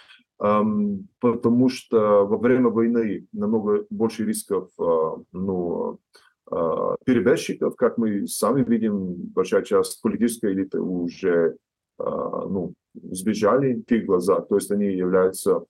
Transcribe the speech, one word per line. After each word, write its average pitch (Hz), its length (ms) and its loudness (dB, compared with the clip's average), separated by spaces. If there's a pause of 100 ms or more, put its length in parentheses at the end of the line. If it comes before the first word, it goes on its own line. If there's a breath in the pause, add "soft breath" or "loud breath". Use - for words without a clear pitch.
(400 soft breath)
Эм, 104 680 0 (120)
потому 120 500 2
что 104 560 2
во 104 100 0
время 123 320 4
войны 113 640 0
намного 104 560 0
больше 110 380 -4
рисков, 101 420 -4 (100)
э, 82 320 0 (220)
ну, 90 680 -4 (520 soft breath)
э, 80 460 -2 (100)
перебежчиков. 131 720 2
Как 117 220 0
мы 107 280 -2
сами 127 360 0
видим, 107 520 0 (200)
большая 92 280 2
часть - 400 0
политической 113 500 0
элиты 95 280 -4
уже, 87 760 0 (420)
э, - 60 -10
ну, 78 680 -6 (200)
сбежали 107 920 0
в - 40 -14
их 110 160 2
глазах. 92 420 2
То 104 80 2
есть 95 140 -2
они 101 160 0
являются, 92 840 0